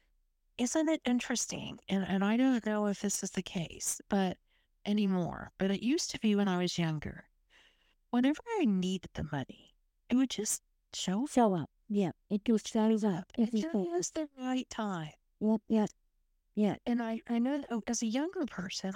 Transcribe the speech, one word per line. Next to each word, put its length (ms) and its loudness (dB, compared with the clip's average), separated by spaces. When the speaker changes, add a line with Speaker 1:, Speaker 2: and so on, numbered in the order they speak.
Speaker 1:
isn't 320 2
it 160 2
interesting? 760 -2
And, 180 2
and 160 2
I 140 2
don't 280 4
know 220 0
if 140 -2
this 220 -2
is 80 -6
the 100 -4
case, 680 -6
but 280 0
anymore, 720 0
but 140 0
it 120 -4
used 280 0
to 80 -8
be 160 2
when 120 2
I 100 2
was 200 -2
younger, 480 -4
whenever 300 2
I 60 4
needed 480 0
the 180 -6
money, 440 -8
it 60 2
would 140 4
just 320 -4
show 320 -2
up. 40 -4
Speaker 2:
Show 260 6
up. 140 -2
Yeah. 220 2
It 160 0
just 220 2
shows 360 4
up. 220 0
Speaker 1:
It 160 4
Speaker 2:
It 80 2
just 120 -4
Speaker 1:
just 420 0
the 120 -4
right 300 -4
time. 420 -6
Speaker 2:
Yep, 280 2
yep, 220 2
yep. 300 2
Speaker 1:
And 180 0
I, 260 -6
I 100 0
know 200 0
that 180 -4
as 140 -2
a 60 0
younger 380 -2
person, 500 -8